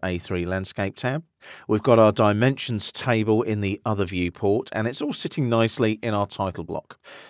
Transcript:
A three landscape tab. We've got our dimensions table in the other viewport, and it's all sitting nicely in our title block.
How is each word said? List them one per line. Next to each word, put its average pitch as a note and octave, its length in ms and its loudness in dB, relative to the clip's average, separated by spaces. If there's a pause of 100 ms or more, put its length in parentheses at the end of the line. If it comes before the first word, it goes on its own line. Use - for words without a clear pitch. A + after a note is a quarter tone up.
A F2+ 140 -2
three F2 260 -4
landscape F#2+ 520 -4
tab. C3+ 280 -4 (440)
We've A2 160 2
got A#2 160 6
our G#2+ 120 8
dimensions A2 800 0
table A2 520 2
in G#2+ 180 -2
the G2 240 -2
other G2+ 200 0
viewport, F#2+ 680 0
and A2 140 -2
it's C#3 160 -4
all C4+ 100 -4
sitting D3+ 340 -4
nicely A2+ 540 2
in A2 140 -2
our G2+ 100 0
title F#2+ 380 -6
block. - 340 -10 (320)